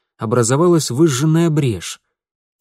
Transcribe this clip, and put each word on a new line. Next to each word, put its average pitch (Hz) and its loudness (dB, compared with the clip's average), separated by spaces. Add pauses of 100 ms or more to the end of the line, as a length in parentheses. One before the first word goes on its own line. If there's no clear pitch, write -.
(200)
образовалась 127 0
выжженная 156 2
брешь. 135 -4 (600)